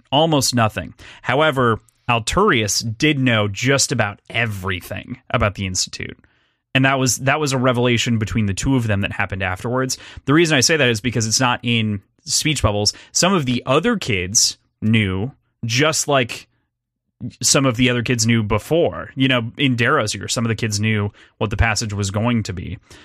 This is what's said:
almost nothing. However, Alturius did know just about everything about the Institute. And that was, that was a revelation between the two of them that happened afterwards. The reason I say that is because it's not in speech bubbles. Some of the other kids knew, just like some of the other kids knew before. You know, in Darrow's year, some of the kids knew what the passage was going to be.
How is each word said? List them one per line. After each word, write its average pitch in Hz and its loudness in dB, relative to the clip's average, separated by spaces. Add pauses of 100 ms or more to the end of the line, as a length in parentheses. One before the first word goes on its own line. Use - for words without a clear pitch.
(100)
almost 151 2
nothing. 107 0 (280)
However, 131 2 (300)
Alturius 120 2 (160)
did 151 2
know 117 2
just 120 0
about 107 -2 (100)
everything 98 -6 (100)
about 107 0
the 98 -4
Institute. - -6 (560)
And 131 4
that 135 2
was, 131 0
that 139 2
was 147 -2
a 135 2
revelation 123 2
between 107 -2
the 98 -2
two 135 0
of 120 2
them 101 0
that 98 -4
happened 98 -6
afterwards. 120 -4 (260)
The 135 2
reason 160 4
I 127 4
say 165 2
that 135 4
is 113 0
because 110 -2
it's 107 0
not 123 0
in 110 -2 (220)
speech - -2
bubbles. 104 0 (200)
Some 185 2
of 160 2
the 123 -2
other 170 2
kids 92 -2 (260)
knew, 107 2 (340)
just 135 0
like 131 -2 (920)
some 139 2
of 120 0
the 123 4
other 120 0
kids 113 0
knew 117 4
before. 107 -2
You 131 2
know, 123 0
in 131 2
Darrow's 120 2
year, 101 -10
some 117 -2
of 117 0
the 113 0
kids 104 -2
knew 104 0 (260)
what 110 -2
the - -6
passage 110 0
was 101 -4
going 110 0
to 104 -8
be. 87 -10 (260)